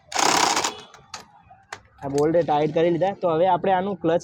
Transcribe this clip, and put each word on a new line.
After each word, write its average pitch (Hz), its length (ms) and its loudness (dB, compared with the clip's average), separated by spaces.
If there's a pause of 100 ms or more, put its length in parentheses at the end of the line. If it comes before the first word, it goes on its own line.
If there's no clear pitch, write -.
(2000)
આ 143 60 -10
બોલ્ટે 151 340 2
ટાઈટ 151 320 0
કરી 170 160 2
લીધા. 175 220 0
તો 185 160 -4
હવે 165 200 2
આપણે 190 240 2
આનું 190 240 -2
ક્લચ 170 280 0